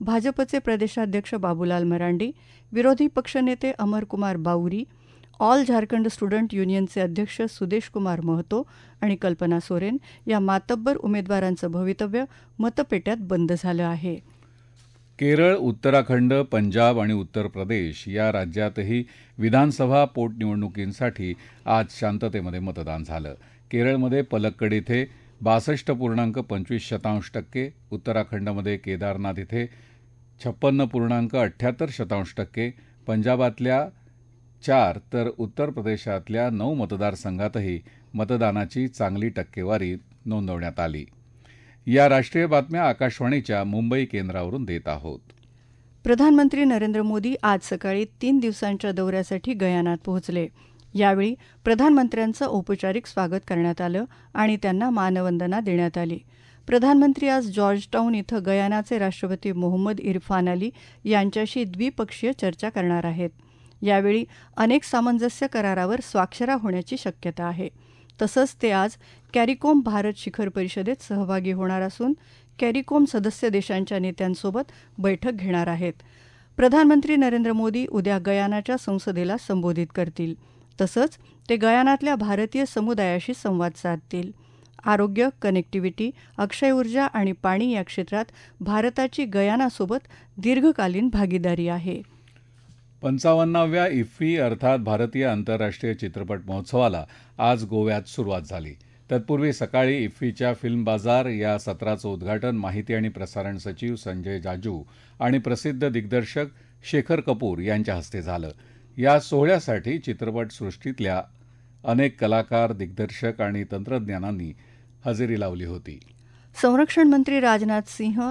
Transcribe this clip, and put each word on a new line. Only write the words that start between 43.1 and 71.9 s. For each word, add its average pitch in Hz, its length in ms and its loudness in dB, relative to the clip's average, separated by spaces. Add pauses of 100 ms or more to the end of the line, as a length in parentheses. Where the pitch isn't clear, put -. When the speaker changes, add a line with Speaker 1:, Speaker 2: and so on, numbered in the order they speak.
Speaker 2:
मुंबई 117 400 0
केंद्रावरून 95 600 -4
देत 87 240 -6
आहोत. 76 320 -6 (840)
Speaker 1:
प्रधानमंत्री 285 600 6
नरेंद्र 214 380 2
मोदी 214 400 -2
आज 208 200 4
सकाळी 196 420 -4 (180)
तीन 269 160 4
दिवसांच्या 202 540 -2
दौऱ्यासाठी 190 640 -2
गयानात 175 500 2
पोहोचले. 180 440 -2 (460)
यावेळी 202 400 4 (300)
प्रधानमंत्र्यांचं 233 800 4
औपचारिक 196 600 -2
स्वागत 190 420 -2
करण्यात 170 320 0
आलं 180 240 -2 (300)
आणि 214 220 2
त्यांना 208 340 0
मानवंदना 185 720 0
देण्यात 175 380 0
आली. 170 200 -4 (480)
प्रधानमंत्री 277 600 6
आज 262 220 2
जॉर्जटाऊन 202 640 0
इथं 214 320 -2
गयानाचे 202 520 0
राष्ट्रपती 190 540 -2
मोहम्मद 185 480 0
इरफान 185 480 0
अली 180 220 -2 (340)
यांच्याशी 214 600 2
द्विपक्षीय 220 680 -4
चर्चा 208 360 -4
करणार 175 360 0
आहेत. 170 260 -2 (520)
यावेळी 202 420 4 (320)
अनेक 240 280 4
सामंजस्य 240 640 0
करारावर 202 560 0
स्वाक्षऱ्या 240 520 0
होण्याची 208 420 -2
शक्यता 175 480 -6
आहे. 175 240 -6 (540)
तसंच 262 400 2
ते 226 80 2
आज 196 200 2 (440)
कॅरिकोम 269 460 4
भारत 214 360 0
शिखर 196 320 -6
परिषदेत 190 540 -4
सहभागी 190 500 -2
होणार 185 300 0
असून 247 320 -2 (440)